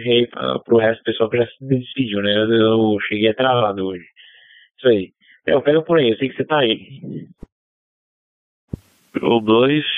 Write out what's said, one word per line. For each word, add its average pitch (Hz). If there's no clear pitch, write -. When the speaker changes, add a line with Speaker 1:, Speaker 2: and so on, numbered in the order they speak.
Speaker 1:
aí 120
pra, 131
pro -
resto 113
do -
pessoal 110
que 120
já 117
se 135
despediu, 127
né? 101
Eu, 110
eu 110
cheguei 107
atrasado 110
hoje. 90
Isso -
aí. 101
Eu 131
pego 151
por 165
aí, 127
eu 107
sei 135
que -
você 135
tá 151
aí. 123
Speaker 2:
P -
O 117
dois 120